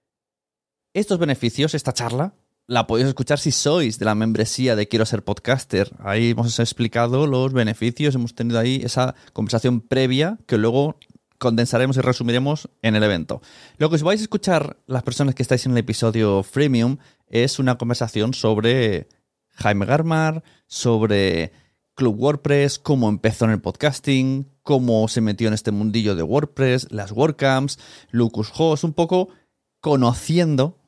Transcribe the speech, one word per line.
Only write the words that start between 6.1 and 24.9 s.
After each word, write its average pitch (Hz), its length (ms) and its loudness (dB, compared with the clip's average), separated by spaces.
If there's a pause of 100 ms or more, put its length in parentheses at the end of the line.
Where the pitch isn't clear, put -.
hemos 117 280 -2
explicado 120 680 0
los 131 260 0
beneficios, 120 600 0
hemos 120 220 -4
tenido 117 240 -2
ahí 127 240 0
esa 127 320 -2 (160)
conversación 117 480 0
previa 131 580 0 (100)
que 123 100 0
luego 127 400 0 (400)
condensaremos 120 580 0
y 131 60 0
resumiremos 127 680 0 (120)
en 113 140 2
el 107 80 2
evento. 92 380 0 (360)
Lo 151 120 2
que 165 60 0
os 151 80 2
vais 196 160 2
a 214 40 -6
escuchar 175 640 -2
las 127 180 -4
personas 131 300 0
que 131 100 -2
estáis 123 220 0
en 131 60 0
el 123 60 2
episodio 110 640 0
freemium 135 540 0 (300)
es 120 300 0
una 127 200 0
conversación 117 560 -2
sobre 110 720 0 (480)
Jaime 101 300 0
Garmar, 160 580 0 (240)
sobre 101 840 0 (400)
Club 113 260 0
WordPress, 143 600 0
cómo 131 280 0
empezó 110 380 0
en 113 60 4
el 107 100 0
podcasting, 135 880 -2 (120)
cómo 120 460 2